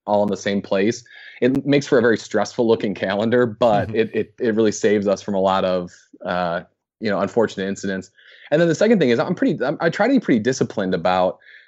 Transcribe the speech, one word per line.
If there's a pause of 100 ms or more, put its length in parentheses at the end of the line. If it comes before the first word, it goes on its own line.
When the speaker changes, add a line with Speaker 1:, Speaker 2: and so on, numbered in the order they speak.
Speaker 1:
all
in
the
same
place. (380)
It
makes
for
a
very
stressful
looking
calendar,
but
Speaker 2:
Mm-hmm.
Speaker 1:
it,
it,
it
really
saves
us
from
a
lot
of, (320)
uh, (380)
you
know,
unfortunate
incidents. (400)
And
then
the
second
thing
is
I'm
pretty,
I'm,
I
try
to
be
pretty
disciplined
about, (300)